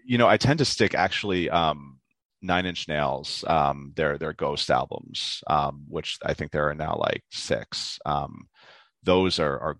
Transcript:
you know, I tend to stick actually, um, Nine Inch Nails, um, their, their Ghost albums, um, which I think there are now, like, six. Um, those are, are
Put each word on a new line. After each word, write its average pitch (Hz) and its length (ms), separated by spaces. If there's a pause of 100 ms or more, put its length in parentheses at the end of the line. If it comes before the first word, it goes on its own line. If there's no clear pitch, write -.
you 123 120
know, 120 100
I 107 100
tend 147 220
to 139 60
stick - 300
actually, 90 540
um, 73 500 (420)
Nine 90 260
Inch 90 200
Nails, 71 600
um, 71 480
their, 73 240
their 80 140
Ghost 71 360
albums, - 800
um, 71 420
which - 340
I - 120
think 73 160
there 73 180
are 76 60
now, 78 220
like, - 340
six. - 720
Um, 71 420 (540)
those 92 380
are, 71 200
are 78 200